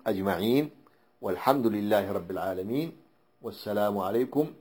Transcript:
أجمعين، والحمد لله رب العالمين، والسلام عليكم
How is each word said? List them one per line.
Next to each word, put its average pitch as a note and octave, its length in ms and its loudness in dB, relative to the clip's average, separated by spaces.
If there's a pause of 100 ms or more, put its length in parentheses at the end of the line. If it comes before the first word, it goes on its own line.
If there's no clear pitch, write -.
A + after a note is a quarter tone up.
أجمعين، G#2+ 640 2 (520)
والحمد A#2 440 2
لله G#2 460 2
رب F#2 180 -6
العالمين، F#2+ 640 -4 (500)
والسلام G#2 560 -2
عليكم B2 480 0 (140)